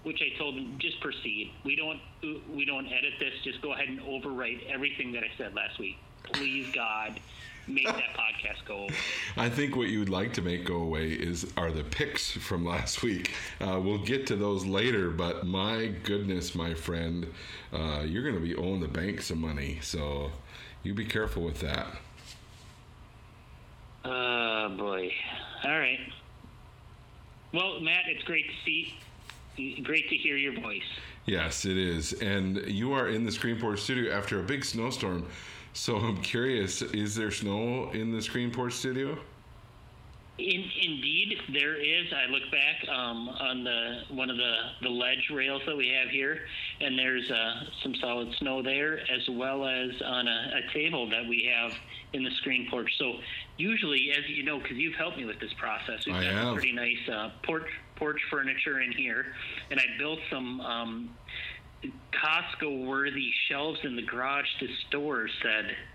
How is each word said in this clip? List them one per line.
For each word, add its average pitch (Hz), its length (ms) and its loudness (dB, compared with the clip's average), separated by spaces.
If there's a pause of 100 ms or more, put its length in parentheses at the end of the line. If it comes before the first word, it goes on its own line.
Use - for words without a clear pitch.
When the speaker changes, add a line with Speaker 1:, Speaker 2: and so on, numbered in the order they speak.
Speaker 1:
which 160 180 -2
I 139 160 0
told 143 180 -4
him, 131 240 -6
"Just - 220 -4
proceed. 107 500 -4 (140)
We 139 100 2
don't, 151 240 -2 (500)
we 143 140 -2
don't 135 240 -2
edit 127 320 0
this. 135 140 -2 (100)
Just - 180 -4
go 143 120 -2
ahead 139 160 -2
and 131 100 -6
overwrite 127 680 -4
everything 135 440 -2
that 117 140 -4
I 107 120 -4
said 101 160 -6
last 98 260 -4
week. 95 180 -6 (340)
Please, 135 420 -2
God, 110 460 -2 (480)
make 135 200 2
that 127 260 0
<laughs> - 40 -4
podcast 110 480 -2
go 101 180 -6
away." 101 100 -4 (420)
Speaker 2:
I 117 140 4
think 139 260 2
what 120 140 4
you 104 100 4
would 101 80 4
like 95 280 2
to - 60 2
make 87 220 2
go 87 140 2
away 80 340 2
is, 85 460 0
are 85 160 2
the 78 100 0
picks - 480 0
from 87 340 0
last - 380 0
week. 95 300 2 (260)
Uh, 92 240 2
we'll 104 220 4
get 135 220 2
to 107 100 4
those 101 280 4
later, 98 440 4
but 85 360 0
my 107 420 2
goodness, 98 680 0
my 82 180 2
friend, 85 540 0 (460)
uh, 78 340 0
you're 98 160 0
gonna 120 180 2
be 85 140 0
owing 92 240 2
the 80 80 0
bank 87 340 0
some 80 200 0
money, 73 400 -2
so 73 500 -2 (520)
you 101 100 0
be 104 100 0
careful 107 400 0
with 82 160 -2
that. 71 280 0 (2250)
Speaker 1:
Uh, 117 600 2
boy. 95 420 0 (540)
All 151 120 4
right. 131 220 4 (1500)
Well, 180 260 0
Matt, 170 300 4
it's 156 160 -2
great 160 200 2
to - 80 -6 (120)
see, 156 280 0 (880)
great 151 280 2
to - 80 2
hear 147 180 2
your 139 240 2
voice. 104 240 -4 (420)
Speaker 2:
Yes, 82 380 2
it 92 140 4
is. 85 340 2
And 98 460 2 (100)
you 107 240 2
are 131 160 4
in 110 160 2
the 110 80 2
Screenport 113 480 2
studio 123 320 2
after 101 300 2
a - 20 0
big 135 220 0
snowstorm. 113 600 0 (460)
So - 240 2
I'm 104 260 4
curious, 117 600 2
is 104 340 0
there 107 160 2
snow 110 640 2
in 110 180 2
the 113 60 2
Screenport 120 560 0
studio? 135 440 0 (1200)
Speaker 1:
In-, 185 340 0 (120)
indeed, 165 560 2 (120)
there 147 300 4
is. 165 320 2
I 131 160 2
look 117 220 2
back, 147 380 4
um, 120 400 0
on 127 340 -2
the, 120 460 0
one 131 200 0
of 120 80 0
the, 120 180 4 (280)
the 127 60 0
ledge 123 440 2
rails 135 320 2
that 156 100 0
we 131 120 4
have 127 220 4
here, 139 320 2 (380)
and 131 200 2
there's, 131 320 4
uh, 117 320 2 (180)
some 135 140 -2
solid 120 420 0
snow 131 240 0
there, 143 380 2
as 127 320 0
well 135 360 0
as 127 220 2 (160)
on 123 220 2
a, 117 240 2 (120)
a - 100 -4
table 151 360 2
that 117 180 2
we 120 240 2
have 117 220 4 (400)
in 135 100 0
the 127 60 0 (160)
Screenport. 123 400 2 (140)
So 127 140 0 (440)
usually, 151 540 4
as 143 180 2
you 147 140 -2
know, 147 160 0
'cause - 140 -4
you've 156 200 0
helped 160 240 -2
me 127 80 -6
with 107 140 -6
this 107 140 -6
process, 110 520 -4
we've 95 100 0
Speaker 2:
I 90 100 4
Speaker 1:
got 90 40 4
some 98 80 4
Speaker 2:
have. 120 160 2
Speaker 1:
pretty 127 180 2
nice, 120 400 0
uh, 107 200 -2 (100)
porch, 160 260 0 (280)
porch 151 340 0
furniture 135 520 2
in 123 100 2
here, 127 420 0 (380)
and 135 80 4
I 127 60 8 (120)
built 156 220 0 (100)
some, 127 320 -2
um, 117 480 -2 (1040)
Costco-worthy 139 1200 2 (160)
shelves 143 360 0
in 127 120 -2
the 117 60 -2
garage 131 460 2 (120)
to 131 80 0 (200)
store 143 400 2 (140)
said 110 340 2 (200)